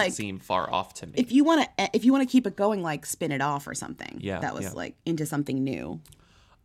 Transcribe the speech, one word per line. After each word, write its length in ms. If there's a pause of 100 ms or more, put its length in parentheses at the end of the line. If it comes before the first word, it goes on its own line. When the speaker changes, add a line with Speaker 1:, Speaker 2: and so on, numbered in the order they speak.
Speaker 1:
like, 80
Speaker 2:
seem 240
far 340
off 240
to 120
me. 80
Speaker 1:
if 160
you 120
wanna, 220 (280)
if 120
you 60
wanna 160
keep 180
it 100
going, 280
like, 240
spin 240
it 100
off 240
or 80
something. 480
Speaker 2:
Yeah, 180
Speaker 1:
That 140
was, 120
Speaker 2:
yeah. 80
Speaker 1:
like, 200 (140)
into 180
something 380
new. 360 (640)